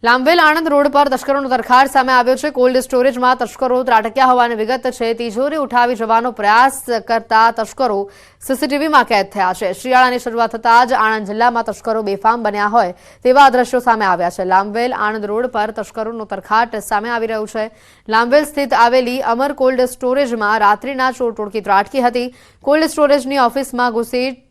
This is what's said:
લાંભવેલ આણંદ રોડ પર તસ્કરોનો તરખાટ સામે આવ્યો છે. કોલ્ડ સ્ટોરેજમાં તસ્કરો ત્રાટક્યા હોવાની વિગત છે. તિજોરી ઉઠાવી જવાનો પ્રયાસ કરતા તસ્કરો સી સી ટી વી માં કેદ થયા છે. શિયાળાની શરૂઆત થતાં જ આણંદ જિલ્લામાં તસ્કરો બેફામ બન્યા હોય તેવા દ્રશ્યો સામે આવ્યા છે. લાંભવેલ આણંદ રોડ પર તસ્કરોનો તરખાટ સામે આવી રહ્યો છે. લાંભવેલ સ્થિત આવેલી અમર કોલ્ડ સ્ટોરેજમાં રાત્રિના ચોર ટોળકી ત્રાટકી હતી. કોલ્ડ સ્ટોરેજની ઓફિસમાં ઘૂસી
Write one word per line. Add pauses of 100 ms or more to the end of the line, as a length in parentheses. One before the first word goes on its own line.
લાંભવેલ
આણંદ
રોડ
પર
તસ્કરોનો
તરખાટ
સામે
આવ્યો
છે.
કોલ્ડ
સ્ટોરેજમાં
તસ્કરો
ત્રાટક્યા
હોવાની
વિગત
છે.
તિજોરી
ઉઠાવી
જવાનો
પ્રયાસ (260)
કરતા
તસ્કરો (360)
સી
સી
ટી
વી
માં
કેદ
થયા
છે.
શિયાળાની
શરૂઆત
થતાં
જ
આણંદ
જિલ્લામાં
તસ્કરો
બેફામ
બન્યા
હોય (280)
તેવા
દ્રશ્યો
સામે
આવ્યા
છે.
લાંભવેલ
આણંદ
રોડ
પર
તસ્કરોનો
તરખાટ
સામે
આવી
રહ્યો
છે. (380)
લાંભવેલ
સ્થિત
આવેલી
અમર
કોલ્ડ
સ્ટોરેજમાં
રાત્રિના
ચોર
ટોળકી
ત્રાટકી
હતી. (280)
કોલ્ડ
સ્ટોરેજની
ઓફિસમાં
ઘૂસી